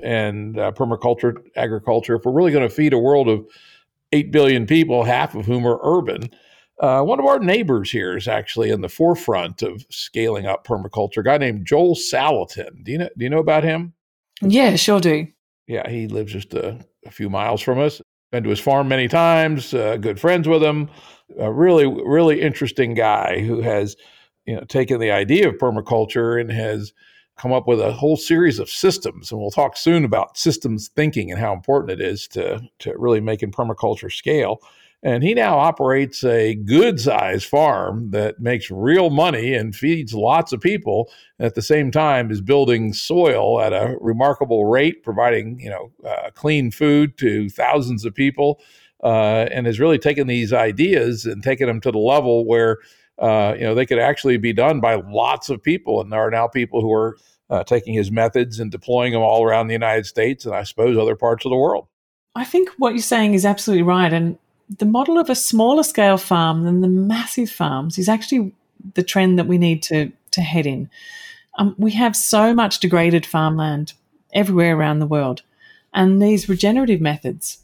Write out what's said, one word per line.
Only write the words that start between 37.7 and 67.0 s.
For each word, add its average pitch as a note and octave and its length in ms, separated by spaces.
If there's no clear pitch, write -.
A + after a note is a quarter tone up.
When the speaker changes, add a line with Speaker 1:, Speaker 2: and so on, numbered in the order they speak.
Speaker 1:
that G#2 280
makes A#2 320
real D3+ 400
money C#3 420
and A2 220
feeds C#3 400
lots C3+ 360
of A#2+ 80
people, A#2 520
and A#2 80
at A2 80
the A2 80
same D3 300
time C3+ 400
is G#2 100
building A#2+ 520
soil A#2 680
at G2+ 120
a G#2+ 280
remarkable A#2 640
rate, B2+ 380
providing, A#2 560
you A2+ 100
know, F#2+ 220
uh, - 300
clean D3 380
food D3 480
to G#2+ 280
thousands A#2+ 580
of G#2 100
people, C#3 440
uh, A2 480
and B2 160
has A2 120
really D#3+ 200
taken D3 260
these A#2+ 260
ideas A#2 760
and G#2 160
taken C3+ 240
them A2+ 140
to B2+ 100
the G#2+ 80
level A#2+ 480
where, A2+ 320
uh, G#2+ 360
you - 80
know, A2 120
they B2+ 100
could B2 140
actually C3+ 380
be A2+ 140
done C3 280
by A2+ 160
lots A2 560
of A2 100
people. A#2 400
And G2+ 100
there A2 140
are A2 60
now A#2 160
people A#2+ 340
who A2 100
are, A2 260
uh, F#2 120
taking A2+ 300
his G#2 180
methods A2+ 480
and A2 120
deploying B2 420
them A2+ 80
all A2+ 220
around A2+ 240
the A2+ 60
United A2 340
States B2 380
and G2+ 100
I G#2 80
suppose A2+ 340
other A2 180
parts A#2 300
of B2+ 60
the B2+ 40
world. C#3 320
Speaker 2:
I A#3 80
think F#4 340
what A#3+ 160
you're A#3+ 60
saying G#3+ 360
is F#3+ 100
absolutely G3+ 380
right. F3+ 280
And E3 280
the G#3 60
model C4 320
of E4 120
a B3+ 60
smaller B3 480
scale G3 340
farm E3 480
than F3+ 160
the F#3 80
massive A3 600